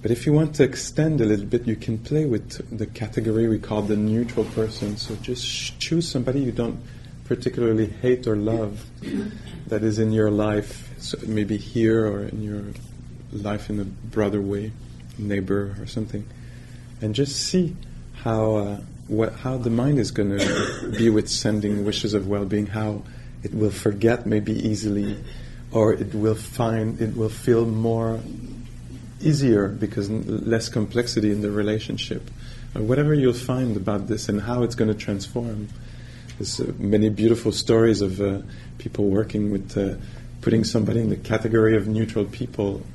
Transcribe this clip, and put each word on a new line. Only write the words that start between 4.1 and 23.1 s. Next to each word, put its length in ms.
person. 520
So 200
just 280
sh-, 360
choose 280
somebody 320
you 120
don't 280
particularly 640
hate 400
or 100
love 500
that 160
is 160
in 140
your 180
life, 580
so 280
maybe 300
here 500
or 180
in 180
your 220
life 360
in 120
a 40
broader 560
way, 320
neighbor 640
or 60
something, 380
and 120
just 220
see 400
how, 340
uh, 240
what, 260
how 240
the 100
mind 300
is 120
gonna 280
<coughs> 60
be 140
with 180
sending 560
wishes 300
of 140
well-being, 380
how 360